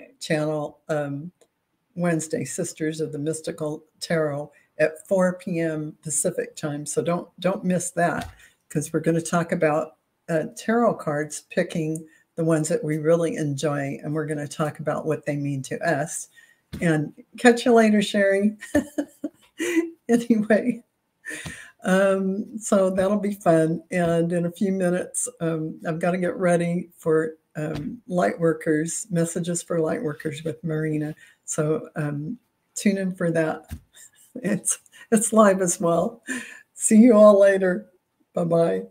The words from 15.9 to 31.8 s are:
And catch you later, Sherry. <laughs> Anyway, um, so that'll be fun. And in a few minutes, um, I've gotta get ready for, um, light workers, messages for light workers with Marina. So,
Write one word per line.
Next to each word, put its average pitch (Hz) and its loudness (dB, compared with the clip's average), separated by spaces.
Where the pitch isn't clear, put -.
And 156 0
catch 240 4
you 240 6
later, 214 6
Sherry. 202 0
<laughs> 294 0
Anyway, 233 2
um, 190 0
so 190 2
that'll 196 0
be 202 -2
fun. 165 2
And 170 2
in 170 0
a 170 -4
few 190 -2
minutes, 180 -2
um, 160 -4
I've 165 -4
gotta 180 0
get 175 -2
ready 175 0
for, 160 0
um, 151 -8
light 180 0
workers, 160 0
messages 170 -2
for 170 -4
light 160 -2
workers 151 -6
with 160 -8
Marina. 156 -2
So, 156 -2